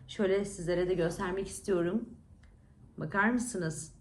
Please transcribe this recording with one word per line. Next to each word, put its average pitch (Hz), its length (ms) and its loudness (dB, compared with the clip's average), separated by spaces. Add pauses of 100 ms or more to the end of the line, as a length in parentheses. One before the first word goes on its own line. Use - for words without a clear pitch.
Şöyle 196 360 2
sizlere 180 440 0
de 185 60 2
göstermek 180 540 0
istiyorum. 180 600 0 (920)
Bakar 202 320 2
mısınız? 185 720 -2